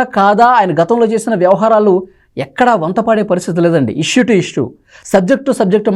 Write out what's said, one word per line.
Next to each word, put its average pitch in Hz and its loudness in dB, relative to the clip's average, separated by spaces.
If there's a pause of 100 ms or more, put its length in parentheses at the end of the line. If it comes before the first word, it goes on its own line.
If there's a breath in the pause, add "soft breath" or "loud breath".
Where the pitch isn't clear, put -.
(180)
కాదా, 208 4 (100)
ఆయన 185 0 (100)
గతంలో 233 0
చేసిన 220 -4 (100)
వ్యవహారాలు 208 2 (500 soft breath)
ఎక్కడా 247 0
వంతపాడే 214 -2
పరిస్థితి 175 -2
లేదండి. 156 0 (100)
Issue 247 0
to 226 2
issue, 117 -6 (460 soft breath)
subject 202 0
to 269 0
subject 208 0